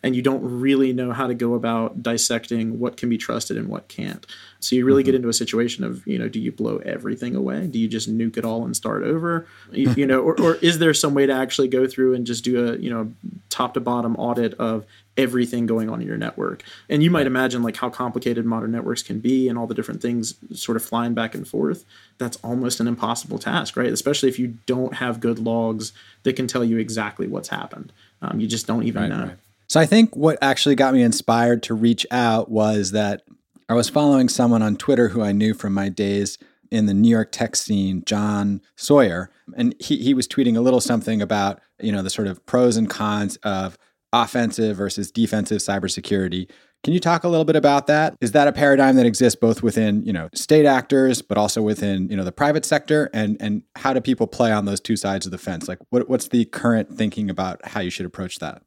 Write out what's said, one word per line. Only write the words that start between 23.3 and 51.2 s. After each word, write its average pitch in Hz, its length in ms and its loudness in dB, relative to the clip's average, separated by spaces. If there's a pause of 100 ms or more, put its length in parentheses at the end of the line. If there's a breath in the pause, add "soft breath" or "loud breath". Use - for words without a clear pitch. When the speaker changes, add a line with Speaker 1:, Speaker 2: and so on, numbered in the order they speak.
Speaker 1:
task, - 360 -4
right? 120 160 -2
Especially 139 380 0
if 123 100 -4
you 120 260 -6
don't 127 280 -2
have 120 260 -6
good 117 200 -2
logs 113 520 -2 (320 soft breath)
that 131 140 0
can 131 100 -2
tell 120 160 -2
you 113 140 2
exactly 110 500 -4
what's 104 220 -8
happened. - 420 -10 (300 soft breath)
Um, - 180 -6
you 107 80 -2
just 110 180 -6
don't 113 180 -2
even 95 180 -4
Speaker 2:
Right, - 80 -2
Speaker 1:
know. 101 160 -6
Speaker 2:
right. 92 120 -14 (300)
So - 120 4
I 160 80 6
think 226 280 6
what 151 260 2
actually 135 340 4
got 131 180 4
me 127 80 6
inspired 117 600 2
to 117 100 -6
reach 113 380 2
out 117 400 0
was 107 400 2
that 104 320 -2 (440)
I 117 60 0
was 120 160 2
following 139 400 4
someone 120 320 4
on 107 140 2
Twitter 120 320 2
who 107 160 -2
I 101 80 0
knew 107 240 2
from 98 180 -4
my 98 160 -2
days 101 480 -2 (320 soft breath)
in 110 160 0
the 101 80 0
New 107 160 6
York 110 220 2
tech - 240 -4
scene, 98 500 -2
John 104 560 0 (140)
Sawyer. 92 560 4 (240)
And - 240 0
he, - 180 -2
he 135 160 2
was 127 140 0
tweeting 123 280 2
a 117 60 2
little 127 200 4
something 110 420 0
about, 101 360 -2 (220)
you 107 100 -2
know, 98 120 -2
the 92 80 -4
sort 104 160 -4
of 92 180 -8
pros 123 320 4
and 110 100 2
cons 104 500 -4
of 95 400 -4 (340)
offensive 113 680 0
versus 98 320 -4
defensive 107 500 0
cybersecurity. 95 880 -2 (340 soft breath)
Can 151 100 0
you 180 60 2
talk 165 240 2
a 175 60 0
little 160 160 2
bit 151 100 4
about 143 320 4
that? 151 340 2
Is 110 120 0
that 147 140 6
a 139 40 4
paradigm 135 460 6
that 123 100 8
exists 117 320 4
both 113 240 2
within, 107 400 2
you 107 100 -2
know, 80 220 -6
state 151 300 6
actors, 131 580 4